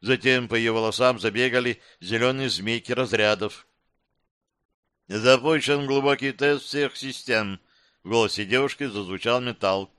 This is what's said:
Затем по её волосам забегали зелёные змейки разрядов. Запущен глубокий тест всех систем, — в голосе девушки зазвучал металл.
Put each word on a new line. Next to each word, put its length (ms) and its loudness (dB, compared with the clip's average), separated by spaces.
Затем 480 0
по 60 -6
её 200 2
волосам 440 2
забегали 600 0
зелёные 480 -2
змейки 440 -4
разрядов. 760 0
Запущен 800 2
глубокий 460 0
тест 320 0
всех 320 -4
систем, — 640 -4
в 40 -16
голосе 360 0
девушки 420 -2
зазвучал 540 -2
металл. 580 -2